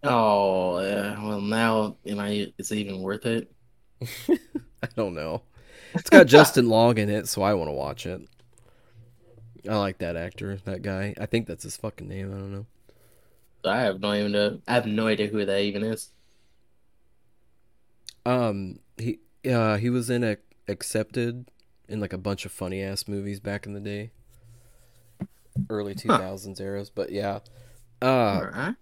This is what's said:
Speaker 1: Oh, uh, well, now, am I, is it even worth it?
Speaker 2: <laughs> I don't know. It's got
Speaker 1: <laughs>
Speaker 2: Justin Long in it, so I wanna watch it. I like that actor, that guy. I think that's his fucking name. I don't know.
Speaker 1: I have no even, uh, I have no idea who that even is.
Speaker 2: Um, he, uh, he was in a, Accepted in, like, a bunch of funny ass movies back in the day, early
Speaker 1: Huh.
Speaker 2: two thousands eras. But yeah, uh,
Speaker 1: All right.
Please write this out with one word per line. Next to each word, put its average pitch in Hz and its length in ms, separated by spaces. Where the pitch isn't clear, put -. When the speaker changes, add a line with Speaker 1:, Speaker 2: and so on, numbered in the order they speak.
Speaker 1:
Oh, 101 720
uh, 101 460
well, 104 200
now, 110 540
am 104 140
I, 104 360
is - 160
it 104 60
even 101 240
worth 98 240
it? 113 240
Speaker 2:
<laughs> - 540
I - 560
don't 101 180
know. 78 280
It's - 160
got 285 180
Speaker 1:
<laughs> - 20
Speaker 2:
Justin 131 420
Long 113 260
in 104 140
it, 104 180
so - 140
I 101 100
wanna 80 220
watch 69 320
it. 82 160
I 107 80
like 98 220
that 85 180
actor, 92 480
that 95 160
guy. 98 400
I 107 60
think 113 200
that's - 180
his 101 120
fucking 101 320
name. 95 240
I 98 60
don't 98 140
know. 101 140
Speaker 1:
I 101 200
have 95 180
no 104 140
even, 104 200
uh, 104 220
I 113 60
have 120 140
no 107 200
idea 107 200
who 104 180
that 98 160
even 101 220
is. 110 260
Speaker 2:
Um, 110 540
he, 113 220
uh, 110 260
he 113 140
was 123 200
in 120 140
a, 107 120
Accepted 117 840
in, 110 120
like, 101 120
a 92 60
bunch 98 280
of 95 60
funny 95 280
ass 98 280
movies 101 320
back 101 260
in 101 60
the 101 80
day, 104 320
early 104 260
Speaker 1:
Huh. 98 60
Speaker 2:
two - 80
thousands 98 520
eras. 101 340
But - 160
yeah, 101 300
uh, 127 60
Speaker 1:
All 110 380
right. 151 380